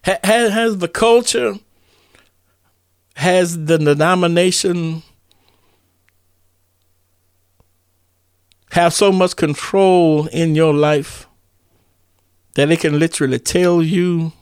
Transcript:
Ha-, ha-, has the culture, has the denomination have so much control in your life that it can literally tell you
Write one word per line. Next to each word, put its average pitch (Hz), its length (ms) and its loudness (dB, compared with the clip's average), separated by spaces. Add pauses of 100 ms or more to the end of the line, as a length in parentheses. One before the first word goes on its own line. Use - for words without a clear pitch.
Ha-, 185 180 -2
ha-, 220 280 2
has 220 280 -2
the 175 80 -4
culture, 233 720 0 (1600)
has 170 480 0
the 160 120 2
denomination 170 1300 0 (3750)
have 170 240 0
so 202 160 2
much 185 240 0
control 165 960 2
in 165 260 -2
your 156 180 2
life 147 540 -2 (1300)
that 143 160 0
it 165 80 2
can 147 220 -2
literally 135 400 -2
tell 175 420 0
you 170 600 -2